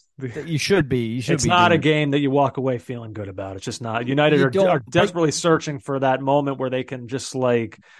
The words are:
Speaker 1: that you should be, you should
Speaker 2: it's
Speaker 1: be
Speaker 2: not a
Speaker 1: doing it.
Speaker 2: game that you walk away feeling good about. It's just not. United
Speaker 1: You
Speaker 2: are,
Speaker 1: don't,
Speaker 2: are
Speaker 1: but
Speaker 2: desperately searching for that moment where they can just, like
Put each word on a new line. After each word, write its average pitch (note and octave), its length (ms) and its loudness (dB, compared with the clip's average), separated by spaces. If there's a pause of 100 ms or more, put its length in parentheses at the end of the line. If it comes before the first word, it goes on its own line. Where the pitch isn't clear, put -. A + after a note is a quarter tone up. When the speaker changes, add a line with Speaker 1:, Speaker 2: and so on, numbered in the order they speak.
(180)
Speaker 1:
that C3+ 300 -10
you D#3+ 100 -2
should F3 300 2
be, A#2+ 200 -2
you A#2+ 140 -4
should D3 120 -2
Speaker 2:
it's C#3 100 0
Speaker 1:
be E3 60 2
Speaker 2:
not F3 240 6
a E3 40 6
Speaker 1:
doing C#3 40 0
it. - 20 -4
Speaker 2:
game D3+ 280 2
that D3 80 2
you C#3 120 0
walk C#3 240 2
away B2+ 220 -2
feeling A#2 340 -12
good G#2 160 -10
about. F#2+ 300 -10
It's - 80 -14
just A#2+ 160 -10
not. A#2 260 -4
United D3 320 4
Speaker 1:
You C#3 60 4
Speaker 2:
are, C3 40 4
Speaker 1:
don't, F#3+ 200 2
Speaker 2:
are D#3+ 100 2
Speaker 1:
but G#2 100 -14
Speaker 2:
desperately E3+ 420 2
searching D#3 480 0
for C#3 200 -4
that C3 220 2
moment C#3 360 0
where C3 120 -4
they B2+ 160 -4
can B2 240 -12
just, C3+ 260 -8
like A#2+ 420 0 (220)